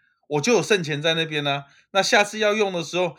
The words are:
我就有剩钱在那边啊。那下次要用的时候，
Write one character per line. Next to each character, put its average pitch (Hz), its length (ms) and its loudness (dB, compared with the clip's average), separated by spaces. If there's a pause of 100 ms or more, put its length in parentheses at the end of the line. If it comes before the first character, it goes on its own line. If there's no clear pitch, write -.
(280)
我 147 140 -2
就 240 120 0
有 190 80 4
剩 185 220 0
钱 147 180 -4
在 165 120 0
那 160 120 -2
边 151 220 -4
啊。 143 160 -4 (280)
那 196 120 2
下 208 220 4
次 214 140 -10
要 208 140 2
用 202 200 0
的 170 100 -4
时 175 140 -6
候， 180 220 -2